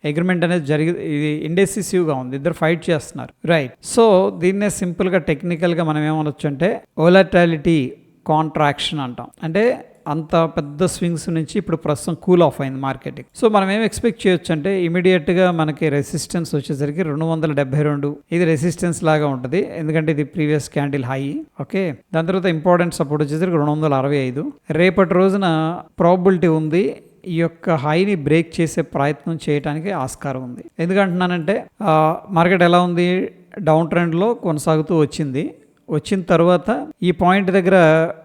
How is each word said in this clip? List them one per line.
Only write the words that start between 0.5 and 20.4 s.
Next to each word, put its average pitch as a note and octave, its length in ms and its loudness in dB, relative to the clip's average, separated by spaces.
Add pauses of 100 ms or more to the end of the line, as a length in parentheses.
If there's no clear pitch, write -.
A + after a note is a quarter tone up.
జరిగి, D3+ 240 0
ఇది D3+ 560 -4
ఇండెసిసివ్‌గా F3+ 680 0
ఉంది, B2+ 220 -6
ఇద్దరు D3 180 -2
ఫైట్ E3 360 -2
చేస్తున్నారు. - 580 -6
రైట్. D#3 240 0 (280)
So G3 400 4
దీన్నే G3 300 0
సింపుల్గా F#3 480 -2
టెక్నికల్గా E3+ 680 -2
మనం D3+ 220 0
ఏమనొచ్చు D#3 420 -2
అంటే D3 340 -2 (180)
వోలటాలిటీ E3+ 920 4 (340)
కాంట్రాక్షన్ D#3 720 0
అంటాం. B2+ 280 -8 (160)
అంటే G3+ 420 -2 (220)
అంత D#3+ 500 0
పెద్ద D3 280 -4
స్వింగ్స్ E3+ 440 -4
నుంచి D#3+ 260 -4
ఇప్పుడు E3+ 220 -2
ప్రస్తుతం D#3 460 -4
కూల్ F3+ 200 6
ఆఫ్ D3 180 0
అయింది C3+ 180 -6
మార్కెట్. C3+ 420 -8 (200)
So A3 100 4
మనం F#3+ 200 2
ఏం G#3+ 100 0
ఎక్స్‌పెక్ట్ A3 460 -2
చేయొచ్చు F3+ 240 0
అంటే F3 340 -2
ఇమీడియట్‌గా F3+ 680 2
మనకి D#3 380 -2
రెసిస్టెన్స్ D3+ 680 -4
వచ్చేసరికి D3 480 -4
రెండు D#3 220 -4
వందల D#3+ 280 -2
డెబ్బై C#3+ 280 0
రెండు, D3 360 -2 (140)
ఇది E3+ 140 2
రెసిస్టెన్స్ D#3+ 580 0
లాగా D3+ 240 2
ఉంటది, C3 480 -2
ఎందుకంటే D#3 360 -2
ఇది D3 120 0
ప్రీవియస్ D3+ 460 -2